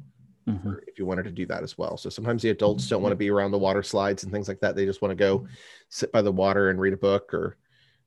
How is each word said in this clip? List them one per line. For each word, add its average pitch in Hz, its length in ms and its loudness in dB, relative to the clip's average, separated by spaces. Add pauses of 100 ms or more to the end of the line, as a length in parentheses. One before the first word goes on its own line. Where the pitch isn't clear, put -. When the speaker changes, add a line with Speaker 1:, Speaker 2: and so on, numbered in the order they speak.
(460)
Speaker 1:
Mm-hmm. 101 280 -4
Speaker 2:
for - 120 -14
if - 120 -18
you 95 80 -4
wanted 90 180 -2
to 85 80 -12
do 90 140 -6
that 87 180 -6
as - 120 -12
well. 85 200 -6
So - 120 -10
sometimes 113 340 -4
the 113 80 2
adults 104 380 2
don't 98 140 0
wanna 101 120 2
Speaker 1:
Yeah. 95 40 -4
Speaker 2:
be 101 120 0
around 101 200 2
the 101 80 2
water 98 240 2
slides 98 400 -2
and 95 80 -10
things 101 160 -4
like 95 140 -8
that. 104 160 0
They 98 100 2
just 98 160 -4
wanna 98 140 0
go 98 320 2 (400)
sit - 240 -6
by 113 100 4
the 101 80 2
water 98 400 4
and 92 80 2
read 95 140 2
a 95 40 -2
book 98 380 0
or, 85 220 -4 (500)